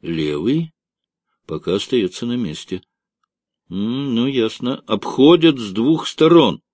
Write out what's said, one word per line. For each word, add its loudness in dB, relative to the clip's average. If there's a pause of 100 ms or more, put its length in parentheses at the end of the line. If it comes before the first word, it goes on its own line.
Левый -4 (720)
пока -6
остается -4
на -4
месте. -8 (880)
М, -6
ну, 0
ясно. -2 (100)
Обходят 4
с -8
двух 0
сторон 4 (120)